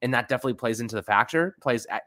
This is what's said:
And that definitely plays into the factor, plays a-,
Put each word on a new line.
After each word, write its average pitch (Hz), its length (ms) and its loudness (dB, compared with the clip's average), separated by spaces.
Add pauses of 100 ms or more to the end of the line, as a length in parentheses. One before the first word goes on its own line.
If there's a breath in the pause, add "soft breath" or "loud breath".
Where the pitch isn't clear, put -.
And 127 120 0
that 120 160 0
definitely 127 240 0
plays 113 260 -2
into 110 160 -6
the 101 80 -4
factor, 160 580 2
plays 117 300 0
a-, 107 160 -2